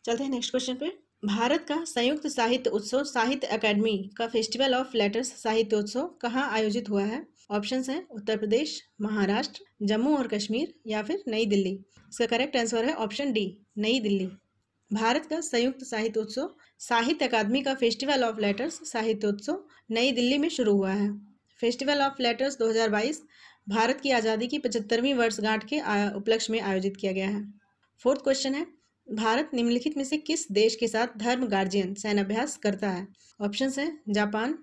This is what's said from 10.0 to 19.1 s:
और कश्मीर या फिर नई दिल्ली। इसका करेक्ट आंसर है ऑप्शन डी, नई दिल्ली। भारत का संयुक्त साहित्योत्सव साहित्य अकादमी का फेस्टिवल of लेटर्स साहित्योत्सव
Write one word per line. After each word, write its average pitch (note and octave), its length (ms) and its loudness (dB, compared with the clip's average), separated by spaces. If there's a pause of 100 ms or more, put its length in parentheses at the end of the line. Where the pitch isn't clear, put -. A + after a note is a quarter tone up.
और B3+ 120 0
कश्मीर G#3+ 480 -2 (120)
या G#3+ 160 -2
फिर E4+ 240 -4
नई A3 180 0
दिल्ली। G3 340 2 (300)
इसका - 160 -2
करेक्ट B3+ 320 0
आंसर A3+ 280 0
है D#4 80 0
ऑप्शन B3+ 380 -2
डी, G3+ 260 -2 (200)
नई A3 220 2
दिल्ली। G3 300 0 (640)
भारत A3+ 320 2
का D#4+ 160 -4
संयुक्त C4 420 0
साहित्योत्सव A3 720 -4 (240)
साहित्य B3 480 2
अकादमी A#3 340 2
का C4+ 140 0
फेस्टिवल B3+ 560 2
of G#3+ 80 -6
लेटर्स G#3+ 520 -2
साहित्योत्सव A3 760 -2 (260)